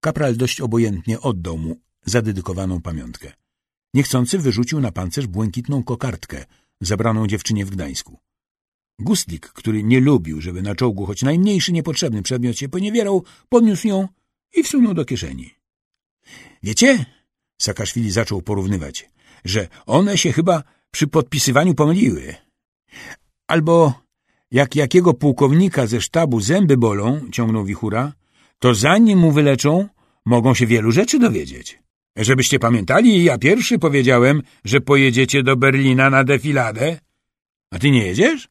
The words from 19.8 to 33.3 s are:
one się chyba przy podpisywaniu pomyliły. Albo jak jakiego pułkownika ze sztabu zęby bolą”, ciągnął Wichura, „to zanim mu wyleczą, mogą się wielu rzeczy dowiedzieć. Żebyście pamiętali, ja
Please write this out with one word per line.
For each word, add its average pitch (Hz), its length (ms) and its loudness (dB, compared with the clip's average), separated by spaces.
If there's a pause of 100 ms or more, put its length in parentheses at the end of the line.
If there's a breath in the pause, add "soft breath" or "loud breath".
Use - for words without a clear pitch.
one 185 320 2
się 160 140 0
chyba 165 320 0 (280)
przy - 160 -2
podpisywaniu 147 680 0
pomyliły. 151 600 0 (1120 loud breath)
Albo 165 460 4 (580)
jak 135 240 0
jakiego 160 380 4
pułkownika 143 760 2
ze 110 140 -2
sztabu 139 400 0
zęby 147 360 4
bolą”, 117 440 0 (100)
ciągnął 110 340 -2
Wichura, 107 480 -4 (460)
„to 123 160 4
zanim 190 440 4
mu 165 120 6
wyleczą, 147 580 2 (360)
mogą 120 280 4
się 113 140 2
wielu 113 240 2
rzeczy 214 280 2
dowiedzieć. - 600 -2 (360)
Żebyście 127 440 2
pamiętali, 143 640 4
ja 147 140 4